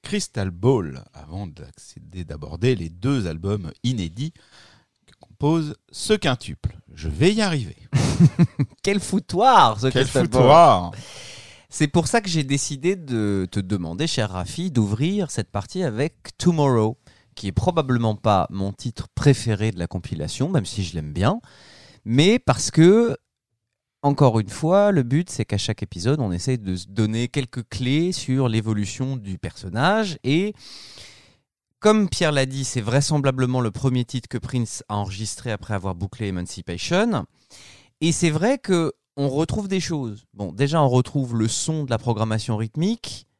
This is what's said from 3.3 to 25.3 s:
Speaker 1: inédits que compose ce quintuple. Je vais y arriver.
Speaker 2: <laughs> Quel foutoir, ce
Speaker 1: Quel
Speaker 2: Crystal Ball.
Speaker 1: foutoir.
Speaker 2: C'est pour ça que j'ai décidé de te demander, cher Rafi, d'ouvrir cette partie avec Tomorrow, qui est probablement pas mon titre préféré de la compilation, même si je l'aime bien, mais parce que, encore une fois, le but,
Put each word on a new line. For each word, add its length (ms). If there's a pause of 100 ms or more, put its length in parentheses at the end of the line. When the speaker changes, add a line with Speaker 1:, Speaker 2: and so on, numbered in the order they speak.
Speaker 1:
inédits 480 (760)
que 140
compose 560 (160)
ce 220
quintuple. 680 (140)
Je 160
vais 240
y 80
arriver. 340 (560)
Speaker 2:
<laughs> 500
Quel 200
foutoir, 760
ce 100
Speaker 1:
Quel 160
Speaker 2:
Crystal 260
Ball. 120
Speaker 1:
foutoir. 500 (760)
Speaker 2:
C'est 220
pour 180
ça 140
que 80
j'ai 160
décidé 500
de 560
te 80
demander, 480
cher 220
Rafi, 420
d'ouvrir 600
cette 200
partie 320
avec 320 (220)
Tomorrow, 600 (380)
qui 120
est 40
probablement 640
pas 360
mon 200
titre 440
préféré 580
de 60
la 80
compilation, 600
même 180
si 200
je 100
l'aime 160
bien, 300 (640)
mais 340
parce 320
que, 460 (840)
encore 380
une 100
fois, 420
le 100
but, 300